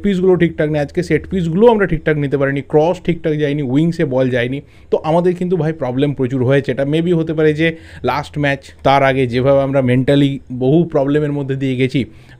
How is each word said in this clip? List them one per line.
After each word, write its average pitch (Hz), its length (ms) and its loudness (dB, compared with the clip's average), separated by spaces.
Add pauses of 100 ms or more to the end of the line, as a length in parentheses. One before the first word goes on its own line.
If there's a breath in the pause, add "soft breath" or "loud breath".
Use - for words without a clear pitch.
পিসগুলো 185 340 2
ঠিকঠাক 165 360 0
নেই, 151 140 -2
আজকে 175 160 -4
সেট 156 280 -2
পিসগুলো 180 420 0
আমরা 202 200 2
ঠিকঠাক 156 320 0
নিতে 143 160 -2
পারিনি, 139 220 -2 (100)
ক্রস 160 240 2 (100)
ঠিকঠাক 170 360 -2
যায়নি, 147 200 -2
উইংসে 156 420 0
বল 131 260 0
যায়নি। 123 280 -2 (320 soft breath)
তো - 60 2 (120)
আমাদের 175 320 2
কিন্তু 180 220 -2
ভাই 156 100 -2 (100)
প্রবলেম 131 360 -2
প্রচুর 131 300 -2
হয়েছে। 139 260 2
এটা 135 180 -2
maybe 165 280 0
হতে 160 180 -4
পারে 156 120 4 (100)
যে 165 80 2 (420 loud breath)
লাস্ট 143 280 -6
ম্যাচ, 139 220 -2 (220)
তার 135 280 4
আগে 131 160 0
যেভাবে 127 400 2
আমরা 139 140 0 (100)
মেন্টালি 135 400 2 (220)
বহু 131 260 2 (140)
প্রবলেমের 143 400 0
মধ্যে 139 300 -4
দিয়ে 131 180 -2
গেছি, 131 200 0 (400 loud breath)